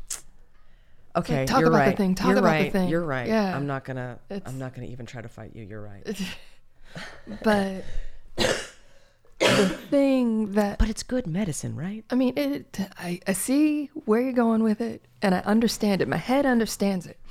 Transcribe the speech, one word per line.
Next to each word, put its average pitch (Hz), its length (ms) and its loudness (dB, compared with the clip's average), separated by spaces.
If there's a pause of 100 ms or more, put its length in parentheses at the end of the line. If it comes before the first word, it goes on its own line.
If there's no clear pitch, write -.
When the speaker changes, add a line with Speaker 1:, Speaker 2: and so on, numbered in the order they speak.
Speaker 1:
it's - 180 -10 (920)
like, 185 100 0
Speaker 2:
okay, 135 200 0
Speaker 1:
talk 233 160 2
Speaker 2:
you're 160 80 6
Speaker 1:
about 160 120 6
Speaker 2:
right. 135 100 6
Speaker 1:
the - 60 2
thing, 185 180 2
talk 190 140 0
Speaker 2:
You're 196 100 6
Speaker 1:
about 170 180 6
the 151 60 4
Speaker 2:
right. 147 100 -2
Speaker 1:
thing. 185 160 2
Speaker 2:
You're 170 160 0
right. 131 240 -2
Speaker 1:
Yeah. 208 260 2
Speaker 2:
I'm 143 120 -4
not 139 180 -4
gonna, 127 340 -8 (120)
Speaker 1:
It's 196 180 -10
Speaker 2:
I'm 131 100 -8
not 131 160 -8
gonna 123 120 -10
even 120 180 -12
try 117 160 -14
to 117 80 -12
fight 110 260 -16
you. 113 100 -14
You're 107 180 -12
right. 104 240 -16
Speaker 1:
<laughs> 196 140 -6 (1200)
But 196 400 0 (1500)
the - 300 4 (220)
thing 247 600 2
that 202 260 0
Speaker 2:
But 214 100 4
it's 220 160 -6
good 254 220 -4
medicine, 156 500 -4
right? 196 340 -8
Speaker 1:
I 240 40 0
mean, 254 220 2
it, 277 440 -4 (180)
I, 180 300 -6
I 185 40 2
see 294 580 2 (160)
where 214 140 4
you're 262 120 -2
going 226 320 4
with 214 160 2
it, 226 240 -8 (180)
and 190 120 4
I 180 60 4
understand 208 600 2
it. - 60 -2
My 175 80 0
head 269 300 2
understands 202 600 0
it, - 120 -18 (120)